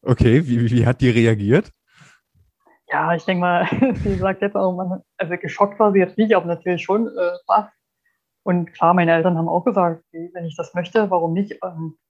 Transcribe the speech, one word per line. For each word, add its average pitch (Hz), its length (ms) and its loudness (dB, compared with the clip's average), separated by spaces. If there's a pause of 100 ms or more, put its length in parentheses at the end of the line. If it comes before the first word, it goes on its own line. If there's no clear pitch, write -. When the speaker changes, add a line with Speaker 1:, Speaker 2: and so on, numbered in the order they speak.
Speaker 1:
Okay, 131 380 4
wie, 120 160 0
wie, 117 80 0
wie 120 160 2
hat 120 160 2
die 127 80 4
reagiert? 113 640 2 (1160)
Speaker 2:
Ja, 160 260 -2
ich 160 100 -8
denk 185 140 -2
mal, 175 280 0
<laughs> - 360 -2
sie 202 100 -2
sagt 190 300 -2
jetzt 202 120 -4
auch, 190 200 0
man, 185 260 -6 (160)
also 175 180 -6
geschockt - 440 -2
war 214 140 4
sie 196 40 4
jetzt 185 220 2
nicht, 214 160 2
aber 175 100 0
natürlich 170 380 -4
schon, 214 240 -2
äh, 175 240 -4 (160)
baff. - 240 0 (720)
Und 180 280 -2
klar, 175 220 2
meine 170 200 4
Eltern 165 220 2
haben 165 140 -4
auch 170 160 -2
gesagt, 180 420 -2
„Okay, 170 260 -14
wenn 175 120 -12
ich 156 100 -12
das 170 200 -12
möchte, 190 340 -2
warum 165 240 -2
nicht?“ 202 300 -6
Und 160 340 -12 (120)